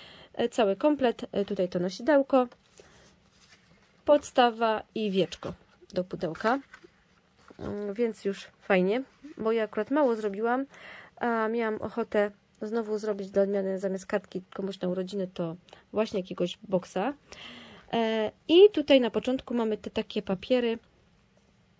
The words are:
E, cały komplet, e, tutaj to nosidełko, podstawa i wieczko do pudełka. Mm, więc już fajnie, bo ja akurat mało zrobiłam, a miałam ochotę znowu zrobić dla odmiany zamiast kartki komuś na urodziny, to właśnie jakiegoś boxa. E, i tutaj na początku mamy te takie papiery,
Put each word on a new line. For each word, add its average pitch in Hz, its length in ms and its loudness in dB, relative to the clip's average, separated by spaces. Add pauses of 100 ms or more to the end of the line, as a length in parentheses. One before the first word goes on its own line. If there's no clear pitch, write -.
(400)
E, 240 100 0
cały 202 260 2
komplet, 262 560 2
e, 202 140 0
tutaj 196 240 -2
to 185 100 -2
nosidełko, 254 680 2 (1600)
podstawa 233 800 4 (120)
i 214 160 -2
wieczko 180 420 -2 (400)
do 180 100 -2
pudełka. 185 560 -2 (1000)
Mm, 208 340 -6
więc 226 320 -2
już 196 220 -6 (140)
fajnie, 202 420 2 (340)
bo 220 140 0
ja 226 120 2
akurat 214 280 -4
mało 269 240 2
zrobiłam, 220 500 -2 (500)
a 226 320 -2
miałam 220 340 -2
ochotę 214 500 0 (300)
znowu 214 360 -4
zrobić 202 340 -6
dla 196 120 4
odmiany 196 360 -2
zamiast 190 260 -4
kartki 196 360 -6 (120)
komuś 190 280 -6
na 190 60 -2
urodziny, 185 460 -4
to 165 220 -6 (380)
właśnie 214 260 -2
jakiegoś 180 440 -4
boxa. 190 500 -2 (800)
E, 220 380 0 (160)
i 370 260 8
tutaj 285 280 4
na 190 80 0
początku 254 440 -4
mamy 220 240 -2
te 208 120 -10
takie 214 320 -6
papiery, 233 580 -2 (1000)